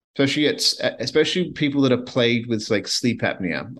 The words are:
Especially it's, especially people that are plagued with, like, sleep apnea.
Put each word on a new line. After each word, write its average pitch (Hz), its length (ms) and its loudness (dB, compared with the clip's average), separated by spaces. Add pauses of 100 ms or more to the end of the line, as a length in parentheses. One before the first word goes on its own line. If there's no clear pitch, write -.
(160)
Especially 143 300 2
it's, - 360 0
especially 156 680 0
people 143 300 0
that 135 100 6
are 123 100 2
plagued 120 480 0
with, 110 200 -2
like, 101 180 0
sleep - 340 -2
apnea. 87 580 -4